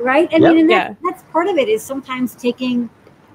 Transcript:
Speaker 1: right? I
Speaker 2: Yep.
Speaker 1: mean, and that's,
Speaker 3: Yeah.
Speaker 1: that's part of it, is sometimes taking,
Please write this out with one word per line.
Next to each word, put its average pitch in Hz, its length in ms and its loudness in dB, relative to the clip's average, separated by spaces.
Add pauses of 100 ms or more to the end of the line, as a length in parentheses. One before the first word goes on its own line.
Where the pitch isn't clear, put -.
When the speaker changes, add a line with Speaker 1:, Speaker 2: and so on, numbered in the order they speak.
Speaker 1:
right? 269 320 2
I 320 40 2
Speaker 2:
Yep. 330 140 6
Speaker 1:
mean, 330 100 4
and 320 100 4
that's, - 200 0 (120)
Speaker 3:
Yeah. 359 80 -6
Speaker 1:
that's - 120 -12 (100)
part 339 160 0
of 392 80 -2
it, 254 120 0
is 214 140 -2
sometimes 262 520 -8
taking, 240 540 -4 (460)